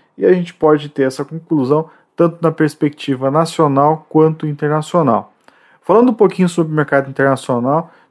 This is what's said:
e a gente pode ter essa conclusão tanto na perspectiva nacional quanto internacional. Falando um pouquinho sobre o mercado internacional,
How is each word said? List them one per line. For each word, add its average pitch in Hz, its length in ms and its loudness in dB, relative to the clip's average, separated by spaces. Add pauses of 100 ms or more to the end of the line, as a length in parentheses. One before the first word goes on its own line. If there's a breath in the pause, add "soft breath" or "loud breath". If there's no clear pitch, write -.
(160 soft breath)
e 185 80 -4
a 185 80 6
gente 175 220 -2
pode 151 340 0
ter 139 140 -4
essa 131 240 -4
conclusão 156 640 -2 (260 soft breath)
tanto 165 240 0
na 165 100 0
perspectiva 143 800 -2
nacional 156 800 0
quanto 160 380 0
internacional. 151 880 -2 (480 soft breath)
Falando 233 260 4
um 226 60 0
pouquinho 185 340 2
sobre 160 240 -2
o 151 40 -4
mercado 139 340 0
internacional, 135 800 -2 (200 soft breath)